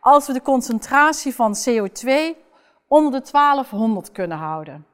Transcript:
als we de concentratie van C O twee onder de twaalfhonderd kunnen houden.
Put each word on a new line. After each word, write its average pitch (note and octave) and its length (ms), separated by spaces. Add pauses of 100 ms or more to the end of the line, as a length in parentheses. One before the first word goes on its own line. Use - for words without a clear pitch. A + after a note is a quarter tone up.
als C#4 260
we C#4 60
de B3+ 100
concentratie C4+ 920
van G#3+ 300
C - 40 (120)
O G3 80
twee D4+ 480 (520)
onder D4 240
de C4 100
twaalfhonderd B3 880
kunnen E3+ 240
houden. D#3 580